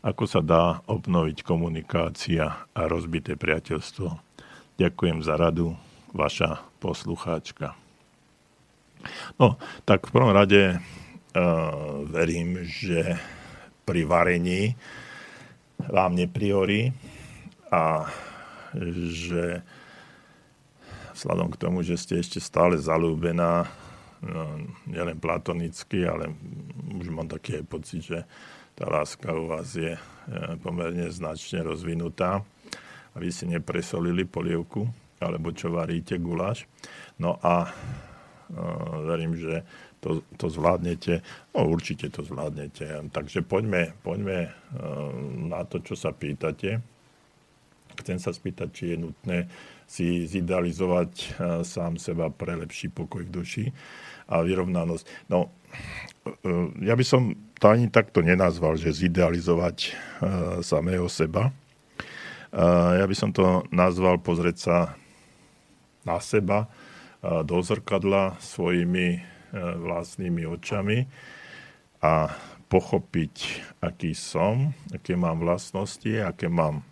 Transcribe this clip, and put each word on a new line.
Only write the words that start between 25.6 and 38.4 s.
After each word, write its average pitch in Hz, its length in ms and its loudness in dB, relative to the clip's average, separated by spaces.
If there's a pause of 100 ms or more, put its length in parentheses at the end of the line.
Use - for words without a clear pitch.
ale 80 320 -2 (560)
už 90 160 -6
mám 80 240 -6
taký 78 320 -6
aj - 20 -8
pocit, 80 380 -8
že 82 160 -6 (560)
tá - 160 -4
láska 76 400 -2
u 80 160 -2
vás 80 240 -4
je, 82 240 -4
e, - 40 -14 (600)
pomerne 87 480 -4
značne 82 560 -6
rozvinutá 85 800 -2 (720)
a - 0 -
vy 90 160 -4
si 87 160 -6
nepresolili 87 800 0
polievku, 85 560 -2 (400)
alebo 85 320 -4
čo 85 160 -4
varíte, 85 480 -2
guláš. 85 480 -4 (480)
No 85 240 -2
a, 87 240 4
e, - 80 -6 (1400)